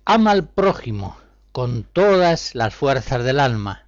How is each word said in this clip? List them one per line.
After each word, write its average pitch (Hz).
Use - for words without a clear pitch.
ama 214
al 190
prójimo 107
con 120
todas 180
las 113
fuerzas 131
del 131
alma, 107